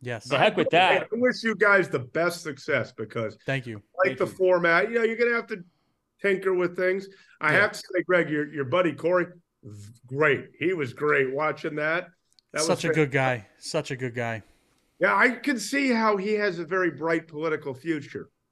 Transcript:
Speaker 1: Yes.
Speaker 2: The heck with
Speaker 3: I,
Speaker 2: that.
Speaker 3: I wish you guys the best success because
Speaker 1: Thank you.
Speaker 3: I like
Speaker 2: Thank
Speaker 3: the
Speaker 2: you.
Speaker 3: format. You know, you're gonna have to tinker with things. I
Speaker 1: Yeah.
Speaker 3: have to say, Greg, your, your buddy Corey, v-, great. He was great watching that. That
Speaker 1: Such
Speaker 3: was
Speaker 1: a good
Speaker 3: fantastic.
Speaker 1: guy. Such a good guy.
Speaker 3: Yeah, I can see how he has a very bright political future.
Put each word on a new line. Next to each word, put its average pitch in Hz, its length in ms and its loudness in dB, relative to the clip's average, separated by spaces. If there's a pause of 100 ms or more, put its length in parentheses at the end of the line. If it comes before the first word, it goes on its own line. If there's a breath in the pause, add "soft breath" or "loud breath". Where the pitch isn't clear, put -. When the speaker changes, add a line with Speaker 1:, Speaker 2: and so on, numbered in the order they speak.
Speaker 1:
Yes. 120 240 -10
Speaker 2:
The 131 140 0
heck 190 180 4
with 160 160 2
Speaker 3:
I, 160 40 6
Speaker 2:
that. 180 260 6
Speaker 3:
I - 40 -10 (100)
wish 247 260 0
you 220 120 -2
guys 196 320 4
the 143 120 -4
best 165 420 -4
success 139 500 -4
because 110 540 -8
Speaker 1:
Thank 135 220 -4
you. 110 100 -10
Speaker 3:
I 180 320 0
like 131 80 -6
Speaker 2:
Thank - 0 -
Speaker 3:
the 190 80 2
Speaker 2:
you. - 60 -10
Speaker 3:
format. 180 580 4
You 233 60 -6
know, 233 80 2
you're 226 120 0
gonna 233 200 2
have 233 120 -4
to 190 160 -10 (560)
tinker 190 360 0
with 180 200 0
things. 185 320 -2 (320 soft breath)
I 151 140 0
Speaker 1:
Yeah. 180 80 4
Speaker 3:
have 208 120 2
to - 40 -14
say, - 300 -4
Greg, 175 220 2
your, 147 220 -4
your 143 140 -4
buddy 170 280 2
Corey, 170 340 0 (360)
v-, 104 300 -18 (140)
great. 135 380 2 (120)
He 175 160 0
was 143 200 -4
great 143 380 2
watching 151 440 -4
that. 160 320 -2 (460)
That 151 100 -2
Speaker 1:
Such 170 200 0
Speaker 3:
was - 20 -4
Speaker 1:
a - 20 0
good 151 260 2
Speaker 3:
fantastic. 131 300 0
Speaker 1:
guy. - 40 -20 (120)
Such - 320 -6
a 135 40 -6
good 123 200 -8
guy. 117 260 -4 (580)
Speaker 3:
Yeah, 196 160 4
I 226 140 6
can 247 300 -2
see 269 340 0
how 220 240 2
he 202 160 -2
has 208 240 0
a 170 80 -8
very 180 240 0
bright 160 380 -2
political 151 480 -6
future. 131 560 -8 (200)